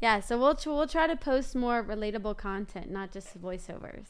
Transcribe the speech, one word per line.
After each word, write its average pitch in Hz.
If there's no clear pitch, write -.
Yeah, 220
so 233
we'll 277
tr-, 311
we'll 302
try 320
to 330
post 262
more 240
relatable 214
content, 196
not 190
just 185
voiceovers. 180